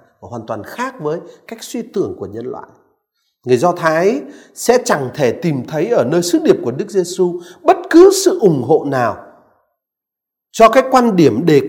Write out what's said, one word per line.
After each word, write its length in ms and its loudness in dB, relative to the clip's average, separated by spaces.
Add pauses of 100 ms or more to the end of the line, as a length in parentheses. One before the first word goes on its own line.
(200)
và 80 -20
hoàn 180 -12
toàn 180 -8
khác 360 -10
với 200 -6 (280)
cách 140 -16
suy 200 -10
tưởng 360 -6
của 80 -10
nhân 200 -12
loại. 200 -14 (800)
Người 100 2
Do 160 2
Thái 500 0 (320)
sẽ 300 2
chẳng 300 -2
thể 180 0
tìm 360 -4
thấy 200 -4
ở 160 2
nơi 180 0
sứ 220 0
điệp 200 4
của 60 -4
Đức 200 -8
Giêsu 500 -2 (220)
bất 140 4 (140)
cứ 200 8 (140)
sự 160 0
ủng 220 2
hộ 220 0
nào 320 -2 (1400)
cho 160 6
cái 220 2
quan 260 2
điểm 300 2
đề 220 4